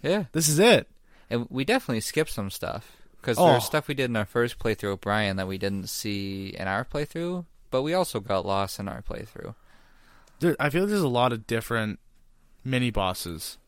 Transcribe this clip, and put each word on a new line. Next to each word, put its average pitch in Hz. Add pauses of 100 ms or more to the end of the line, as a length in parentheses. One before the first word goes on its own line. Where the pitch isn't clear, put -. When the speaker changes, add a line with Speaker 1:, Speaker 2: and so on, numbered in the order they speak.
Speaker 1:
Yeah. 180
Speaker 2:
This 160
is 151
it." 202 (420)
Speaker 1:
And 120
we 135
definitely 143
skipped -
some 98
stuff, - (260)
'cause 120
Speaker 2:
Oh. 180
Speaker 1:
there's 127
stuff 151
we 143
did 135
in 113
our 104
first 120
playthrough 104
with 98
Brian 101
that 95
we 95
didn't 98
see 98
in 95
our 101
playthrough, 170 (260)
but 131
we 156
also 175
got 95
lost 98
in 101
our -
playthrough. - (840)
Speaker 2:
There, 160
I 147
feel 160
like 202
there's 202
a 151
lot 120
of 113
different 113 (640)
mini 127
bosses 92 (100)